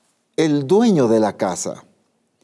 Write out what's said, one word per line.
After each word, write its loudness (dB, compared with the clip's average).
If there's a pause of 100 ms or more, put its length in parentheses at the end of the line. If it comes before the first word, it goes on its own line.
(360)
el -2
dueño 2
de 2
la 0
casa, -6 (600)